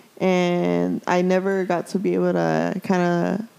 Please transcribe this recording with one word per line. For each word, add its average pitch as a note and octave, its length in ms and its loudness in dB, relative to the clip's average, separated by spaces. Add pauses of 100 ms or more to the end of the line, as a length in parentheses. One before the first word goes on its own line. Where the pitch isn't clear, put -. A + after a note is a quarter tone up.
(200)
And F3 840 2
I F3+ 160 2
never F#3 420 0
got F3+ 240 -2
to G3 100 -4
be F3+ 160 0
able F3+ 180 0
to E3+ 500 0
kinda F3 600 0 (140)